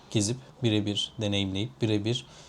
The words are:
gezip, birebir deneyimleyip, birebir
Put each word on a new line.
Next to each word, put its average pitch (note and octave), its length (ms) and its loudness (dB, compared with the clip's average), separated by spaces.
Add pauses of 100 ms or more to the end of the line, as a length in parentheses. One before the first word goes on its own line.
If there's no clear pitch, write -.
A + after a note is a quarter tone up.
(100)
gezip, G#2+ 260 0 (260)
birebir G#2 580 2
deneyimleyip, G2+ 600 -2
birebir A2 440 0 (220)